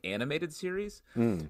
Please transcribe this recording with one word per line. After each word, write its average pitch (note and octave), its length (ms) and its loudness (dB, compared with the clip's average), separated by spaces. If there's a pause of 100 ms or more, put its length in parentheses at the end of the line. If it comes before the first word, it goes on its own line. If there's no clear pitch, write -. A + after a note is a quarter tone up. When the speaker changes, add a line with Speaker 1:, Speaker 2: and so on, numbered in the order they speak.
Speaker 1:
animated C#3+ 480 -2
series, F#3+ 480 -4 (160)
Speaker 2:
Mm. G2+ 320 4